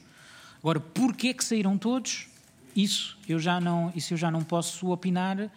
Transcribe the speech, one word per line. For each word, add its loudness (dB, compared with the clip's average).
Agora, 0
porquê 0
é 0
que -4
saíram 2
todos? -2
Isso 0
eu 0
já 2
não, 2
isso -4
eu 0
já 2
não 0
posso -2
opinar, 0